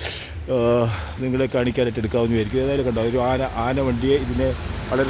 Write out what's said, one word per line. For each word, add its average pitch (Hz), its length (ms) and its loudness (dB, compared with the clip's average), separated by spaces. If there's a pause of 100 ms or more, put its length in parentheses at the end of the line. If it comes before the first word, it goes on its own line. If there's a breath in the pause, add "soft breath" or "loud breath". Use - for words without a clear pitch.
(540 loud breath)
ആ, 127 40 2 (640 loud breath)
നിങ്ങളെ 131 320 0
കാണിക്കാനായിട്ട് 123 480 0
എടുക്കാമെന്ന് 117 340 2
വിചാരിക്കുന്നു. 113 300 0
ഏതായാലും 139 220 0
കണ്ടോ, 113 220 0
ഒരു 123 80 0 (120)
ആന, 131 120 0 (220)
ആന 131 240 0
വണ്ടിയെ 127 280 2 (100)
ഇതിനെ 123 220 0 (420)
വളരെ 135 200 2